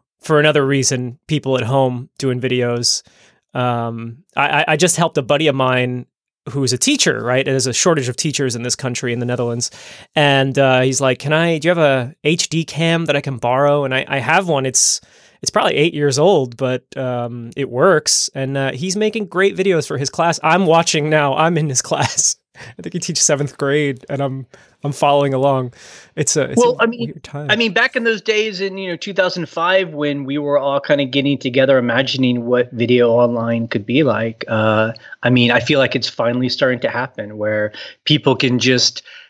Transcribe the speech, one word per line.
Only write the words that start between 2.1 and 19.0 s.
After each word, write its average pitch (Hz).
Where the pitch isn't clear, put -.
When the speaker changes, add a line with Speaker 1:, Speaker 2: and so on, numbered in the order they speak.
Speaker 1:
doing 127
videos. 120
Um, 117
I, 147
I, 160
I 156
just 175
helped 160
a 143
buddy 147
of 135
mine 127
who's 127
a 127
teacher, 175
right? 127
And 135
there's 131
a 123
shortage 151
of 127
teachers 139
in 117
this 120
country, 123
in 117
the 123
Netherlands. 120
And, 139
uh, 131
he's 131
like, 131
"Can 143
I, 165
do 143
you 170
have 175
a 135
H 165
D 160
cam 165
that 143
I 143
can 135
borrow?" 139
And 131
I, 135
I 139
have 165
one. 139
It's, -
it's -
probably 214
eight 156
years 143
old, 147
but, 127
um, 120
it 139
works. 151
And, 135
uh, 135
he's 170
making 214